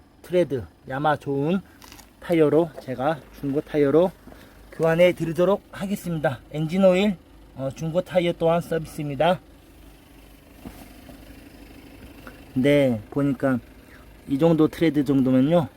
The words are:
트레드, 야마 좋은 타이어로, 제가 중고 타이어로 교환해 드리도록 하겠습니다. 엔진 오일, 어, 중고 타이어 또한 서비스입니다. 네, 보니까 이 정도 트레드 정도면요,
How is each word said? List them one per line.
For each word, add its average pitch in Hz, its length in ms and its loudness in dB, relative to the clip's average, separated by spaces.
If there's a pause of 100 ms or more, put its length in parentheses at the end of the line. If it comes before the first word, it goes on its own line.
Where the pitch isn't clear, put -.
(220)
트레드, 143 420 -2 (240)
야마 143 280 -2
좋은 143 440 -2 (600)
타이어로, 160 500 2 (100)
제가 131 380 -4 (200)
중고 143 220 -4
타이어로 151 500 2 (640)
교환해 165 400 2
드리도록 170 580 0
하겠습니다. 170 720 -6 (100)
엔진 160 320 -2
오일, 190 360 4 (380)
어, 135 180 -6
중고 160 260 -4
타이어 175 380 0
또한 165 240 2
서비스입니다. 156 760 -2 (3250)
네, 135 560 2
보니까 139 480 -2 (680)
이 135 120 -4
정도 156 280 4
트레드 147 380 0
정도면요, 135 720 2